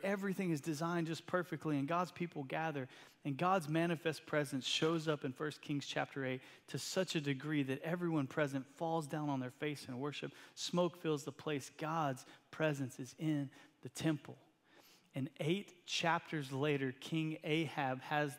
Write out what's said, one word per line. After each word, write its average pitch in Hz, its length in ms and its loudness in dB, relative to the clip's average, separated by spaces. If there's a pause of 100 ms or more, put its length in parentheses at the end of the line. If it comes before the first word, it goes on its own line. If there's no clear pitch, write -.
everything 196 480 0
is 147 80 2
designed 165 480 0
just 165 180 -4
perfectly 160 540 0
and 139 80 0
God's 170 240 2
people 160 320 -4
gather 147 440 -2 (380)
and 143 100 0
God's 175 320 4
manifest 160 600 2
presence 139 400 2
shows 160 400 4
up 151 180 0
in 131 80 -2
First - 280 -4
Kings 143 260 -2
chapter 139 360 -2
eight 127 180 -2 (260)
to - 100 -6
such - 380 -2
a 160 60 4
degree 143 420 0
that 131 180 -2
everyone 165 460 0
present 135 380 0 (100)
falls 165 320 -2
down 151 220 -2
on 135 100 0
their 127 100 -4
face 147 380 -4
in 123 120 -8
worship. 143 340 -6 (200)
Smoke - 480 0
fills 151 220 0
the 139 80 -6
place. 147 460 -4
God's 156 480 0 (260)
presence 143 480 0
is 127 180 -10
in 147 320 2 (320)
the - 80 -12
temple. 151 480 -2 (800)
And 131 140 -2 (100)
eight 170 480 -2
chapters 160 640 0
later, 139 480 2
King 156 440 0
Ahab 147 600 0
has 147 360 2